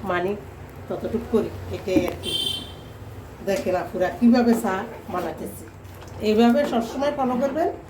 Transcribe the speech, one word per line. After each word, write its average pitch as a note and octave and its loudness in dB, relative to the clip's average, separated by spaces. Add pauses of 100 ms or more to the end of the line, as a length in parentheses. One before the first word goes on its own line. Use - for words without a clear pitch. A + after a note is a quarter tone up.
(100)
মানে F3+ 0 (580)
ততটুকু - -4
করি, F#3 4 (260)
এটাই F#3 2
আর - -6
কি। - -4 (1160)
দেখেন F#3 0 (100)
আপুরা F3+ 0 (100)
কীভাবে A#3+ 8 (120)
চা F#3+ 2 (380)
বানাতেছি, F3+ -6 (640)
এইভাবে A#3 6 (120)
সবসময় C4 0
ফলো B3 2
করবেন। D#4 2 (220)